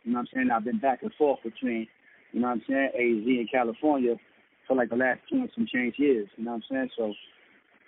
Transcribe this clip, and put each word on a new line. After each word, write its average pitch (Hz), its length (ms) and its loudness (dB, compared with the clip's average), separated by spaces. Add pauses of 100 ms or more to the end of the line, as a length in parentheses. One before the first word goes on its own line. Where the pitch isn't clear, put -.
you 117 80 -2
know 123 60 2
what 123 140 -4
I'm - 20 -14
saying? 127 200 2
I've 110 100 0
been 117 140 -2
back 131 240 0
and - 140 -6
forth 143 260 2
between, 113 440 -4 (460)
you 120 80 0
know 123 80 0
what 120 120 -2
I'm - 80 -8
saying, 135 260 0
A 117 300 2
Z 127 160 2
and 107 100 -6
California 123 680 2 (520)
for, 131 80 2
like, 123 140 2
the - 60 -4
last 127 240 0 (100)
two 277 60 0
and 254 180 -2
some 226 180 -2
change - 240 -2
years, 262 400 2
you 113 80 -10
know 117 60 -6
what 117 200 -8
I'm 135 60 -4
saying? 131 220 -4
So, 107 160 -2 (720)